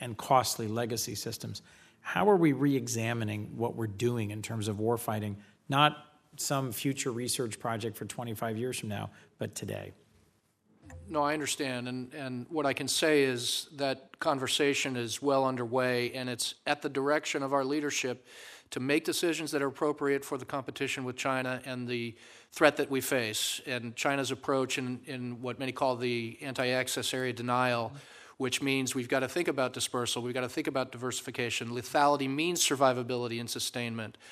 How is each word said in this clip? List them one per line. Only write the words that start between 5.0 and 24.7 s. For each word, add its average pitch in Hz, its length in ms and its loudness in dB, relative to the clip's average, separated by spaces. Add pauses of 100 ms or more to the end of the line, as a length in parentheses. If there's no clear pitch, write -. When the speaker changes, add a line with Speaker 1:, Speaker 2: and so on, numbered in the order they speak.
Speaker 1:
Not 147 360 4 (320)
some 135 340 -2
future 135 400 -2
research 120 480 -4
project 113 380 -4
for 139 80 -8
twenty-five 117 500 -4
years 123 240 -4
from 113 80 -8
now, 104 220 -4 (280)
but 110 180 -6
today. 50 360 -8 (1200)
Speaker 2:
No, 151 140 2
I 147 100 2
understand, 131 560 -4
and, 127 240 -8
and 127 360 -8
what 156 160 0
I 135 80 4
can 135 140 -4
say 151 360 6
is 123 500 0
that 135 460 -4
conversation 139 760 2
is 117 260 -4
well 135 220 6
underway, 123 720 2
and 127 160 -4
it's - 260 -4 (100)
at 147 160 0
the 151 60 -2
direction 143 560 0
of 135 80 -2
our 139 140 4
leadership 139 600 -2 (440)
to - 100 -6
make 143 240 2
decisions 160 480 0
that 147 100 0
are 139 60 2
appropriate 139 560 0
for 143 140 -6
the 139 80 -8
competition 135 580 -4
with 123 120 -6
China 127 500 -2
and 123 220 -6
the 117 280 -4 (360)
threat 151 260 8
that 139 140 0
we 135 100 4
face, 117 640 0
and 120 300 -4
China's 139 340 2
approach 131 480 0